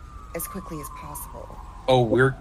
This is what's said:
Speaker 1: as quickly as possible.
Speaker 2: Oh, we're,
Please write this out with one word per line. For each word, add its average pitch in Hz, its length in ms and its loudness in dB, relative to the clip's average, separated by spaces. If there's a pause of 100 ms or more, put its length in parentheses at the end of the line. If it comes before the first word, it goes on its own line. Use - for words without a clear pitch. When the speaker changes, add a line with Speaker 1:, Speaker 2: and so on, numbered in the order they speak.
(360)
Speaker 1:
as 170 120 -4
quickly 180 340 -8
as 147 100 -8
possible. - 720 -12 (240)
Speaker 2:
Oh, 131 160 8
we're, 123 380 6